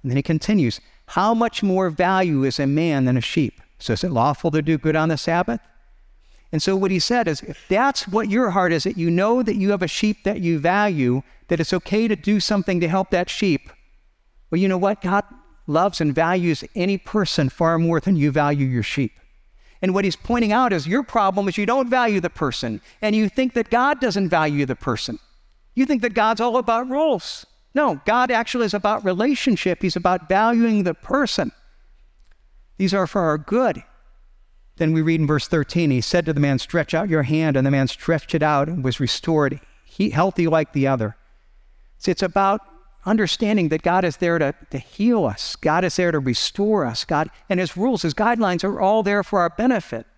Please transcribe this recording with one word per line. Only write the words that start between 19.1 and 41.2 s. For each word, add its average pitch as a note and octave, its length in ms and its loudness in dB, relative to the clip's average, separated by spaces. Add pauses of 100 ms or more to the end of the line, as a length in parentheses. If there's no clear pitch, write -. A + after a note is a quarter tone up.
And F#3 140 0
what G3 100 2
he's F3+ 100 -2
pointing A#3 380 -2
out A#3+ 220 2
is D3 120 -2
your A3+ 160 0
problem G3 460 0
is F3+ 80 -4
you G#3 80 -2
don't B3 240 0
value A#3 320 2
the E3+ 100 -2
person, A#2 520 -6 (180)
and G#3+ 160 0
you G#3+ 140 2
think C4 240 -2
that A#3 160 -2
God C4 280 2
doesn't G3 300 -2
value D3+ 380 0
the B2+ 100 -4
person. A2+ 420 -6 (560)
You B3+ 120 2
think B3+ 160 0
that A#3 120 -2
God's A3 260 2
all A#3+ 180 0
about A#3+ 320 0
rules. C#4 560 -2 (280)
No, B3 300 0
God B3 260 2
actually A#3 360 -2
is F#3+ 80 -2
about G#3 300 -2
relationship. G3 760 0
He's F#3 160 -2
about F3+ 320 0
valuing A3+ 540 2
the F3 120 0
person. - 560 -2 (1300)
These F#3+ 160 0
are F#3+ 140 2
for F#3+ 160 -2
our D#3 160 0
good. G3 440 0 (960)
Then D#3+ 160 2
we D#3+ 100 2
read D#3+ 180 2
in D3+ 60 2
verse D3 220 0
thirteen, D#3+ 420 0
he B2+ 100 2
said F3 260 0
to D#3+ 60 -2
the C#3+ 80 0
man, C#3 180 2
"Stretch - 360 -2
out F#3 140 0
your D#3 160 0
hand," D#3 320 0
and C3+ 100 2
the C3+ 40 2
man C3+ 180 2
stretched - 460 -2
it D3+ 80 2
out D3+ 260 2
and E3 140 -6
was B2+ 180 -2
restored, C#3+ 600 0 (240)
he, - 260 -2
healthy E3+ 380 0
like D#3+ 240 0
the C3+ 140 2
other. A#2+ 300 -2 (840)